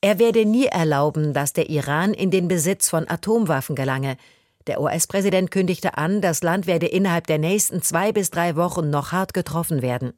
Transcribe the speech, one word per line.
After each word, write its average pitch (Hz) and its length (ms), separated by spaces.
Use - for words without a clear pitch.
Er 196 180
werde 226 240
nie 226 220
erlauben, 151 680
dass 139 200
der - 160
Iran 156 440
in 190 180
den 180 180
Besitz 175 400
von 160 200
Atomwaffen 165 680
gelange. 135 400
Der - 140
U-S-Präsident 185 680
kündigte 185 480
an, 180 220
das 175 240
Land 175 240
werde 170 200
innerhalb 175 400
der 156 100
nächsten 180 440
zwei 180 300
bis 196 200
drei 170 260
Wochen 170 320
noch 143 240
hart 185 200
getroffen 160 480
werden. 123 360